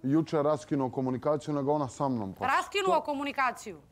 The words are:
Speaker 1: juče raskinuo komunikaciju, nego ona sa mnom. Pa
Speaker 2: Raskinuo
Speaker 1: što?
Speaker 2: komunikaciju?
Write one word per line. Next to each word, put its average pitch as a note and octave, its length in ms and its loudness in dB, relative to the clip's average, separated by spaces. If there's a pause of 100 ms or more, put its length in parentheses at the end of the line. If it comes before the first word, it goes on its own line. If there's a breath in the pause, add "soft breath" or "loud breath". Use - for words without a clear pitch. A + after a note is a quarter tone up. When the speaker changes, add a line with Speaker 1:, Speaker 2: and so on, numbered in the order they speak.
Speaker 1:
juče D3+ 400 2
raskinuo C#3+ 480 0
komunikaciju, C#3 640 -2
nego C#3+ 180 0
ona D3 160 0
sa C#3 200 -2
mnom. G#2+ 240 -2
Pa A#3+ 140 -4
Speaker 2:
Raskinuo F4+ 460 2
Speaker 1:
što? D#4 100 4
Speaker 2:
komunikaciju? C4+ 760 -2 (140)